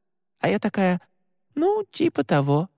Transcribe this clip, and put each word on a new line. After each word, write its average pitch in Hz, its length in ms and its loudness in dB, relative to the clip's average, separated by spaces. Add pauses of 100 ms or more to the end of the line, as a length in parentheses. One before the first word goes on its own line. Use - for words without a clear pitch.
(400)
А 143 80 -2
я 196 120 0
такая: 190 420 0 (540)
'Ну, 392 360 0
типа - 320 0
того.'. 143 540 0